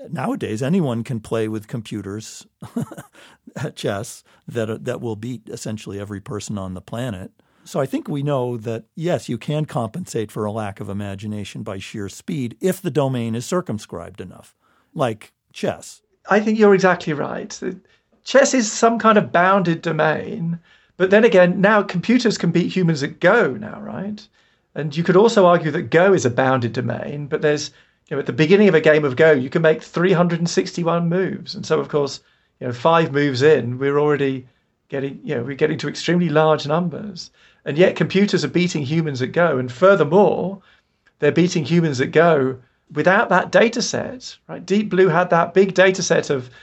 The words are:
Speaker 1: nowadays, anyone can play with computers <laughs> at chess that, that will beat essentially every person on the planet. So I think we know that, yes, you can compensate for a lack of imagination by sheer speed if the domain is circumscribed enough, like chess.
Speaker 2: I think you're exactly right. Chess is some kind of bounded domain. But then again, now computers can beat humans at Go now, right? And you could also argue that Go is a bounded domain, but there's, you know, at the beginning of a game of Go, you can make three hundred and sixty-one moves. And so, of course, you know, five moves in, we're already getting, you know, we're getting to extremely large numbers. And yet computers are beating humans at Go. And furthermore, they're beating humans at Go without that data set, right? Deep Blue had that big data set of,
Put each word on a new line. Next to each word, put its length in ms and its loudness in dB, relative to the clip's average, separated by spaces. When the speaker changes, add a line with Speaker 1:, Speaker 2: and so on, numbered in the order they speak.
Speaker 1:
nowadays, 540 -4
anyone 400 0
can 160 -6
play 300 -4
with 180 -8
computers 800 -10
<laughs> 560 -20
at 180 -8
chess 480 -8
that, 380 -6
that 160 -6
will 160 -6
beat 320 -12
essentially 500 -10
every 220 -10
person 360 -10
on 160 -8
the 80 -12
planet. 500 -10
So 160 -6
I 40 -2
think 220 -8
we 160 -6
know 320 -2
that, 300 -8
yes, 320 -4
you 100 -4
can 280 -4
compensate 640 -6
for 140 -6
a 80 -4
lack 260 -8
of 80 -12
imagination 760 -8
by 160 -10
sheer 280 -10
speed 540 -8
if 200 -2
the 100 -6
domain 440 -4
is 100 -8
circumscribed 760 -8
enough, 340 -20
like 400 -6
chess. 520 -10
Speaker 2:
I 100 4
think 200 0
you're 160 8
exactly 380 2
right. 460 -8
Chess 300 4
is 180 0
some 280 2
kind 180 6
of 140 0
bounded 500 2
domain. 800 -2
But 120 0
then 140 6
again, 360 6
now 220 4
computers 560 0
can 140 0
beat 220 0
humans 280 0
at 180 -8
Go 340 4
now, 280 -12
right? 440 -10
And 180 -6
you 80 0
could 140 4
also 280 6
argue 260 4
that 180 -4
Go 240 6
is 120 2
a 40 2
bounded 420 0
domain, 560 -6
but 140 -4
there's, 300 -2
you 80 -10
know, 40 -4
at 80 -6
the 40 -2
beginning 380 4
of 60 6
a 40 4
game 240 4
of 120 -2
Go, 160 6
you 180 2
can 140 0
make 180 2
three 320 0
hundred 260 0
and 100 -2
sixty-one 600 -2
moves. 460 -4
And 100 -12
so, 140 0
of 100 -6
course, 320 -4
you 80 -8
know, 60 -6
five 380 2
moves 300 0
in, 380 4
we're 200 0
already 480 0
getting, 360 -8
you 120 -6
know, 80 -4
we're 120 -10
getting 240 0
to 100 -6
extremely 400 0
large 380 2
numbers. 640 -6
And 100 -6
yet 200 4
computers 500 0
are 40 -4
beating 340 0
humans 380 -2
at 100 -4
Go. 260 2
And 140 -4
furthermore, 920 2
they're 120 2
beating 340 2
humans 340 2
at 120 -2
Go 460 4
without 360 2
that 220 2
data 300 2
set, 560 -8
right? 160 -14
Deep 260 0
Blue 180 4
had 240 2
that 240 2
big 180 4
data 300 4
set 260 0
of, 220 -4